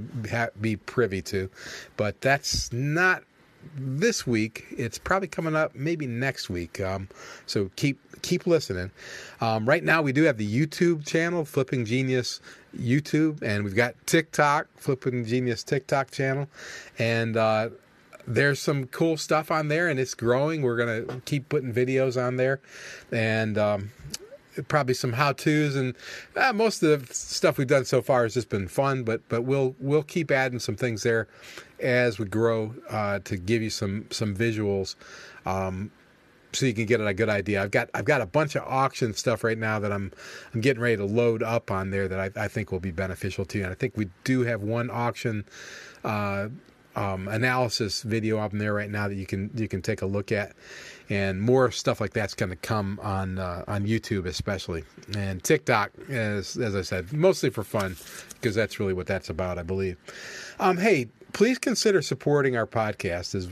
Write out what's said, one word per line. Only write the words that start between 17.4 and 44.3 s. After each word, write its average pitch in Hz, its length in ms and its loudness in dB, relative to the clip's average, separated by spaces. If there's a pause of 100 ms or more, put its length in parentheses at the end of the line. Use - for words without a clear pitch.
there's 135 360 4
some 139 260 0
cool 165 300 0
stuff 156 340 0
on 156 160 0
there, 165 220 2
and 139 100 0
it's 131 140 -2
growing. 139 480 2
We're 120 160 2
gonna 120 480 -2
keep 143 240 -2
putting 131 240 -2
videos 127 480 2
on 127 160 0
there, 131 240 2 (500)
and, 110 460 2
um, 104 340 2 (760)
probably 135 260 2
some 123 180 -2
how-tos, 147 640 2
and, 131 180 0 (420)
uh, 254 180 4
most 214 280 2
of 147 260 4
the - 60 -18
stuff - 440 0
we've 139 100 0
done 131 180 4
so 127 160 2
far 123 220 4
has 110 100 0
just 120 160 -2
been 98 180 0
fun, 135 360 0
but, 113 260 -2
but 117 140 0
we'll, 131 360 2
we'll 143 240 2
keep 156 280 -2
adding 131 280 2
some 110 160 -4
things 113 280 -2
there 113 240 2 (520)
as 123 380 2
we 110 80 -2
grow, 110 480 0 (160)
uh, 104 300 -2
to 98 180 -6
give 104 240 0
you 110 80 -4
some, 104 400 -4
some 104 260 -2
visuals, 104 600 0 (500)
um, 95 460 -2 (640)
so - 120 0
you 123 80 2
can 110 120 0
get 113 140 4
a 104 140 0
good 107 160 2
idea. 101 320 2
I've 101 80 -2
got, 120 240 0
I've 104 120 -2
got 143 160 4
a 110 40 -2
bunch 147 300 0
of 139 100 -2
auction 131 480 0
stuff - 300 0
right 113 140 2
now 110 200 0
that 104 140 -2
I'm, 101 200 -4 (440)
I'm 113 60 -2
getting 123 200 4
ready 120 160 4
to 101 80 0
load 113 380 2
up 113 260 0
on 95 220 0
there 98 160 0
that 95 120 -2
I, 98 260 -4
I - 20 0
think 107 240 -4
will 92 80 -2
be 95 100 -4
beneficial 92 560 -4
to 104 140 -4
you. 98 60 -2
And 90 60 -4
I 92 40 -8
think - 200 -4
we 104 140 -2 (140)
do 131 180 2